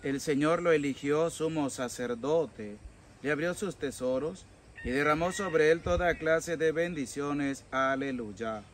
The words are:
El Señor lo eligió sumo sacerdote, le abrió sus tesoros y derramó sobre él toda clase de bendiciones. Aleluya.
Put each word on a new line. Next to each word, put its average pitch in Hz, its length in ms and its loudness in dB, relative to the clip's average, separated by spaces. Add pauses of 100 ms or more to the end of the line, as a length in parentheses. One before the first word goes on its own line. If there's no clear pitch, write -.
El 139 160 -2
Señor 156 420 2
lo 170 80 4
eligió 147 580 2
sumo 156 420 -2
sacerdote, 120 1040 -2 (440)
le 143 120 -2
abrió 160 220 0
sus 180 200 -6
tesoros 131 720 -4 (380)
y 120 60 -4
derramó 151 420 2
sobre 160 400 4
él 165 80 4
toda 175 340 2
clase 160 420 0
de 160 140 2
bendiciones. 143 1000 -2
Aleluya. 123 880 -2 (120)